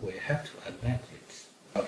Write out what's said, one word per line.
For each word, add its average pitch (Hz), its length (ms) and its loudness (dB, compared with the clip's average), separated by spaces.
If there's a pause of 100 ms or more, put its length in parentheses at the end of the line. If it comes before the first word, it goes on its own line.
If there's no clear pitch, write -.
we 95 120 -2
have - 320 2
to - 60 -8 (160)
amend 123 340 2 (120)
it. - 720 -2